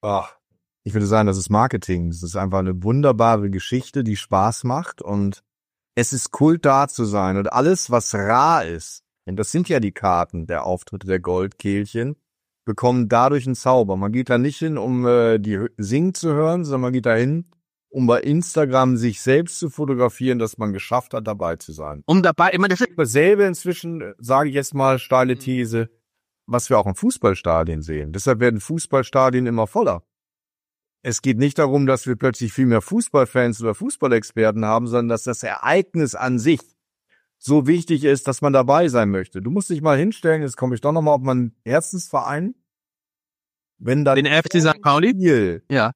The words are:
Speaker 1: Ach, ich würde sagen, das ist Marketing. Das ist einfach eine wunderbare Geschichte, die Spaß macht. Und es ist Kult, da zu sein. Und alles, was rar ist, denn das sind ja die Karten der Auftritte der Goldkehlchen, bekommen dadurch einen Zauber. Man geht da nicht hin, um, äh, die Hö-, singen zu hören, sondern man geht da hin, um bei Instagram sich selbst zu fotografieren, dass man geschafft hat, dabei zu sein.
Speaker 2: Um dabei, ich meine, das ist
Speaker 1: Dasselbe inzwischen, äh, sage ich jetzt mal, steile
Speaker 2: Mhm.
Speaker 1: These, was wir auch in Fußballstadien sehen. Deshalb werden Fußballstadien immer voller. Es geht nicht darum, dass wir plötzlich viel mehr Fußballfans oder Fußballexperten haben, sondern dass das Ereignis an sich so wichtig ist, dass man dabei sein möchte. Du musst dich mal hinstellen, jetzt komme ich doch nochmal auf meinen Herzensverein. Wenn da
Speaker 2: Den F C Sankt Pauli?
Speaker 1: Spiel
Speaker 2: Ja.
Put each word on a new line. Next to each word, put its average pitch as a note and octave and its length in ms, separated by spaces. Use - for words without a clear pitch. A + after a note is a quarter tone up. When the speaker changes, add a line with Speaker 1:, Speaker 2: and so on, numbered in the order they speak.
Speaker 1:
Ach, G2+ 340
ich F2+ 120
würde G#2 120
sagen, G#2+ 200
das F#2+ 100
ist F#2+ 140
Marketing. F#2 600
Das E2+ 120
ist F2 140
einfach F#2+ 220
eine F#2 240
wunderbare A2+ 680
Geschichte, B2 520
die G#2+ 140
Spaß G2+ 480
macht. C3+ 380
Und G2+ 400
es A#2+ 180
ist - 180
Kult, D#3+ 340
da C#3 240
zu - 160
sein. G2 320
Und G2+ 160
alles, D3+ 380
was A#2+ 240
rar B2 500
ist, E2 400
denn F#2+ 100
das G#2 160
sind E3+ 160
ja D3+ 100
die G#2 140
Karten F2 540
der D#2 180
Auftritte F#2 420
der F#2+ 140
Goldkehlchen, G2+ 960
bekommen B2 440
dadurch B2+ 380
einen C3 80
Zauber. A#2 420
Man G2+ 140
geht B2 200
da A#2+ 80
nicht C#3+ 200
hin, D#3+ 200
um, B2 280
äh, A#2 320
die G#2 200
Hö-, A2+ 180
singen C#3 380
zu E3 180
hören, D#3+ 320
sondern C#3 160
man B2+ 120
geht B2 140
da A#2 80
hin, C#3+ 300
um B2+ 180
bei A#2 160
Instagram C3 720
sich A2+ 240
selbst D3+ 380
zu D#3+ 100
fotografieren, B2+ 680
dass A2+ 200
man G#2+ 140
geschafft B2 420
hat, A2 120
dabei F#2+ 300
zu - 160
sein. D2 340
Speaker 2:
Um F3+ 160
dabei, E3+ 300
ich F3 60
meine, F#3+ 160
das F3+ 60
ist - 160
Speaker 1:
Dasselbe E3 480
inzwischen, E3+ 560
äh, G2+ 180
sage C3 300
ich C3+ 80
jetzt C#3 180
mal, C3+ 240
steile B2+ 360
Speaker 2:
Mhm. B2 60
Speaker 1:
These, A#2 500
was A#2+ 240
wir A#2+ 80
auch G2+ 80
in F#2+ 100
Fußballstadien E2 880
sehen. D#2 300
Deshalb G#2+ 280
werden A#2 200
Fußballstadien C3 840
immer A2+ 220
voller. C#3 340
Es - 200
geht B2+ 160
nicht C#3 200
darum, C#3+ 280
dass C3 200
wir B2+ 100
plötzlich A#2+ 360
viel C3 140
mehr A2+ 160
Fußballfans B2 800
oder A2 140
Fußballexperten A2+ 880
haben, A2+ 240
sondern A#2+ 200
dass A#2 140
das B2 220
Ereignis D#3+ 720
an B2+ 240
sich D3 200
so C#3+ 280
wichtig D#3+ 380
ist, C#3 240
dass C3 120
man C#3+ 120
dabei C#3 360
sein A#2 220
möchte. F#2+ 300
Du G#2 100
musst F#3+ 200
dich D3+ 120
mal D3 160
hinstellen, D#3+ 440
jetzt C3+ 140
komme B2+ 180
ich A2+ 60
doch D3 120
nochmal D3+ 220
auf B2+ 80
meinen B2+ 420
Herzensverein. D3+ 880
Wenn C3+ 260
da C3+ 100
Speaker 2:
Den C#3 120
F D3+ 220
C F3 120
Sankt D#3 220
Pauli? D3+ 280
Speaker 1:
Spiel B2+ 580
Speaker 2:
Ja. B2+ 280